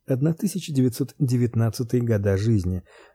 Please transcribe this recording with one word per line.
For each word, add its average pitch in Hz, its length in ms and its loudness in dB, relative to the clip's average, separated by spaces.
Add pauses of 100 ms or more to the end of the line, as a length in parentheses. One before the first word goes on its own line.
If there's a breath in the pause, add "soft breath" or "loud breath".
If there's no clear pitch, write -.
одна 143 300 0
тысяча 170 380 -6
девятьсот 127 480 0
девятнадцатый 120 800 0
года 104 360 2
жизни, 95 460 0 (320 loud breath)